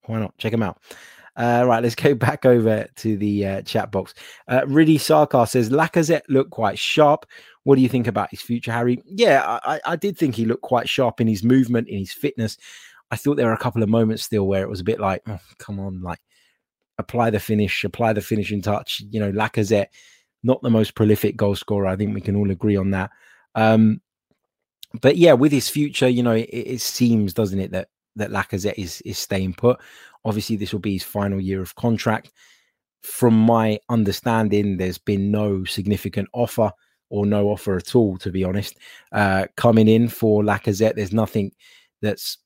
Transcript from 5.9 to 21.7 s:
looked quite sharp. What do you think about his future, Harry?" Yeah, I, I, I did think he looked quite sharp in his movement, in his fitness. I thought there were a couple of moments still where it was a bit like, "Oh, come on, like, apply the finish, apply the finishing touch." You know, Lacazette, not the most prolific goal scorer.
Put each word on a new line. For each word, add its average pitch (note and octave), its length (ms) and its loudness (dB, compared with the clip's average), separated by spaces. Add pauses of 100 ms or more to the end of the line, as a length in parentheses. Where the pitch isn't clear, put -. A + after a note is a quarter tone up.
looked C3+ 220 0
quite G2+ 280 -4
sharp. D3+ 460 2 (380)
What C#3 120 6
do C3 60 4
you B2 80 4
think A#2+ 180 -2
about G#2 240 -4
his - 100 -16
future, A#2+ 300 -6
Harry?" A#2+ 340 -2
Yeah, F#3+ 400 2
I, A#2 300 -4
I, D3+ 100 -10
I E3+ 120 -4
did G3 200 -6
think C3+ 180 0
he A2+ 100 -2
looked A2+ 160 -2
quite - 260 0
sharp B2 320 0
in A2+ 80 2
his G#2 160 0
movement, A#2+ 460 2
in G2+ 100 -8
his F#2+ 140 -10
fitness. A#2+ 440 -6 (540)
I A2+ 60 -6
thought C#3+ 180 0
there B2 120 0
were A2+ 60 2
a G#2+ 40 -2
couple A#2 260 -2
of G#2 60 0
moments A2 340 2
still G2+ 240 -2
where G2 160 0
it - 60 -6
was G2 100 -8
a F2 60 -8
bit A2 160 -2
like, F#2+ 260 -2
"Oh, G#2 120 -8 (180)
come G2+ 200 -12
on, F#2+ 240 -10
like, F2 200 -10 (760)
apply A#2 340 0
the G#2+ 100 0
finish, G#2 420 -2
apply A2 300 0
the G#2+ 80 -2
finishing G#2 400 -4
touch." - 480 -6
You A2 100 -6
know, G2+ 140 -2
Lacazette, G#2 540 0 (540)
not B2+ 200 0
the B2 80 -2
most A2 260 2
prolific G#2+ 400 2
goal G2+ 200 0
scorer. G2+ 320 -4